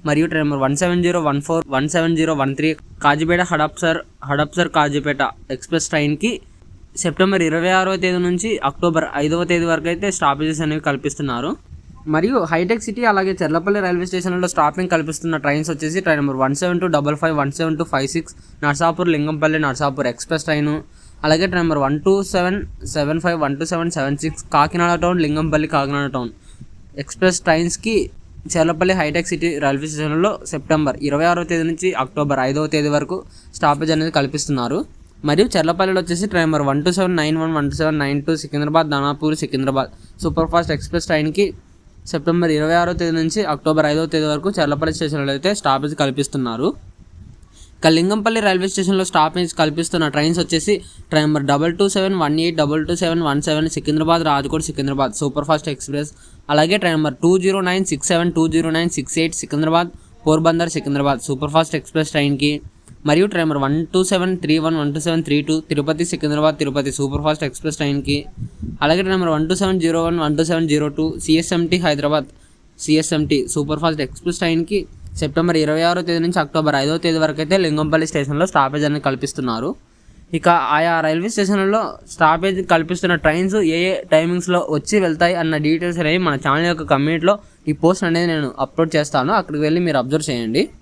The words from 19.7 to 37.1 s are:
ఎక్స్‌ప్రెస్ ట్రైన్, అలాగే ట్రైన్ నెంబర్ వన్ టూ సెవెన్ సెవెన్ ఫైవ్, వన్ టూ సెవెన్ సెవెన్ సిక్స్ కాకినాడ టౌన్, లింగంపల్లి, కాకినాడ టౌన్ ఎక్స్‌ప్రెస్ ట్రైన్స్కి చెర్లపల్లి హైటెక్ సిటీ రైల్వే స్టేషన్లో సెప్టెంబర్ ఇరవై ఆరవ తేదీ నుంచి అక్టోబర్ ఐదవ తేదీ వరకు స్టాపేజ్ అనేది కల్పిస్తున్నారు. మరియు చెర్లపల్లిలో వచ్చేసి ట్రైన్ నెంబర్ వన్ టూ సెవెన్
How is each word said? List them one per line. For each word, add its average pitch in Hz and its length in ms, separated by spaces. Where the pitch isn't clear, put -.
ఎక్స్‌ప్రెస్ - 360
ట్రైన్, 151 220
అలాగే 156 260
ట్రైన్ 180 140
నెంబర్ 151 200
వన్ 143 200
టూ 190 80
సెవెన్ 185 280
సెవెన్ 151 320
ఫైవ్, 170 180
వన్ 139 160
టూ 160 120
సెవెన్ 170 260
సెవెన్ 143 260
సిక్స్ - 220
కాకినాడ 170 380
టౌన్, 180 220
లింగంపల్లి, 151 500
కాకినాడ 143 400
టౌన్ 120 160
ఎక్స్‌ప్రెస్ 185 440
ట్రైన్స్కి 170 500
చెర్లపల్లి 170 460
హైటెక్ 156 320
సిటీ 165 180
రైల్వే 139 260
స్టేషన్లో 156 420
సెప్టెంబర్ 151 440
ఇరవై 151 240
ఆరవ 170 180
తేదీ 165 200
నుంచి 180 200
అక్టోబర్ 139 420
ఐదవ 143 280
తేదీ 147 220
వరకు 147 220
స్టాపేజ్ 156 380
అనేది 160 220
కల్పిస్తున్నారు. 139 600
మరియు 180 180
చెర్లపల్లిలో 185 480
వచ్చేసి 175 280
ట్రైన్ 165 160
నెంబర్ 147 220
వన్ 143 160
టూ 180 100
సెవెన్ 185 240